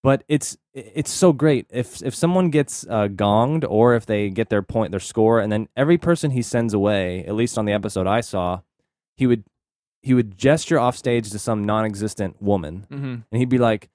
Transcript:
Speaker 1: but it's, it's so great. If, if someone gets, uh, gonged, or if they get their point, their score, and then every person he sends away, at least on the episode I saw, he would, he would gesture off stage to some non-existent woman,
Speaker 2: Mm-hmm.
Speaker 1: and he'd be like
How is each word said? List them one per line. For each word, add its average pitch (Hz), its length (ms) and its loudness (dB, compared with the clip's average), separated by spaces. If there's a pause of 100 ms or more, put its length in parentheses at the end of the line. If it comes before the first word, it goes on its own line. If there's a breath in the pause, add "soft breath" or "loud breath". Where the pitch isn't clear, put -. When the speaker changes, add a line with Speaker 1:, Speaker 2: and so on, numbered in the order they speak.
Speaker 1:
but 135 260 2
it's, - 280 -2 (160)
it's 135 380 -6
so 180 240 4
great. 139 360 2
If, - 320 -6
if 131 120 -6
someone 180 340 2
gets, 147 400 -2
uh, 104 200 0
gonged, 107 600 2
or 117 260 6
if 113 120 -2
they 104 240 0
get 107 180 -2
their 101 140 0
point, 101 300 -2
their 98 80 -4
score, 113 400 2
and 104 120 -2
then 107 240 -2
every 156 220 4
person 165 320 0
he 127 100 0
sends 117 320 -2
away, 98 540 0
at 101 80 -6
least 117 240 0
on 107 80 -2
the 104 60 0
episode 101 340 -2
I 107 160 2
saw, 90 380 -4 (580)
he 131 80 0
would, 117 180 2 (560)
he 131 140 0
would 110 240 -2
gesture 151 400 2
off 120 180 0
stage 117 340 -2
to 104 80 -8
some 107 260 -4
non-existent 104 760 -4
woman, 98 500 -2
Speaker 2:
Mm-hmm. 139 240 -10 (160)
Speaker 1:
and 113 80 -2
he'd 127 120 0
be 127 80 2
like 113 360 0